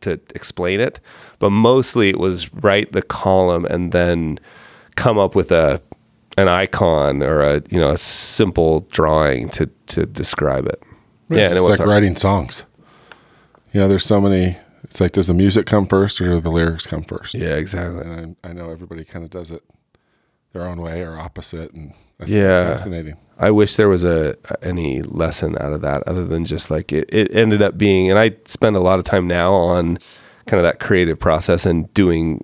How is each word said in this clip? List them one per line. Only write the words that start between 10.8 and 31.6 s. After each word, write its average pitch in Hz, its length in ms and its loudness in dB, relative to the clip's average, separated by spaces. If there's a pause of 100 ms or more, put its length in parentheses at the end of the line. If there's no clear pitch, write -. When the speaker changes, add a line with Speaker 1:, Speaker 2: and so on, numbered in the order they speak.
Speaker 2:
It's 160 80 2
Speaker 1:
Yeah, 107 60 6
and 87 80 2
it - 20 2
Speaker 2:
just 90 80 4
Speaker 1:
was 90 80 4
Speaker 2:
like 85 80 4
Speaker 1:
hard. 85 120 2
Speaker 2:
writing 104 260 2
songs. 95 480 -2 (1080)
You 101 80 2
know, 98 80 4
there's 98 160 2
so 104 160 2
many, 92 360 2 (280)
it's - 160 -6
like, 92 120 0
does 92 140 0
the 87 80 2
music 98 320 4
come 101 200 2
first 98 340 0
or 92 40 -2
do 87 160 2
the 82 100 -4
lyrics 82 360 -2
come 80 160 -8
first? - 320 -12
Speaker 1:
Yeah, 80 220 -4
exactly. 85 460 -8
Speaker 2:
And 82 420 -14
I, 87 60 -16
I - 20 -16
know 87 180 -14
everybody 82 340 -16
kinda 85 240 -16
does 85 220 -14
it 80 120 -16 (880)
their 90 140 -10
own 87 140 -10
way 85 220 -10
or 80 160 -12
opposite, 82 560 -14
and 78 180 -18 (260)
that's 82 120 -10
Speaker 1:
Yeah. 95 380 4
Speaker 2:
fascinating. 80 480 -6 (220)
Speaker 1:
I - 120 2
wish 104 260 4
there 107 120 4
was 90 160 2
a, 80 320 0 (260)
any 80 400 -4
lesson 80 580 -4
out 73 120 -4
of 76 100 -6
that 71 260 -2
other 90 160 -4
than 82 200 -4
just, - 260 -6
like, 78 220 -4
it, 76 200 -2
it 107 220 0
ended 107 280 4
up 87 160 0
being, 95 320 4
and 98 80 4
I 110 140 4 (140)
spend 107 300 0
a 95 40 0
lot 92 180 4
of 90 60 -4
time 95 240 0
now 87 240 0
on 87 460 2 (480)
kinda 98 160 2
that 82 180 2
creative 90 380 0
process 82 480 0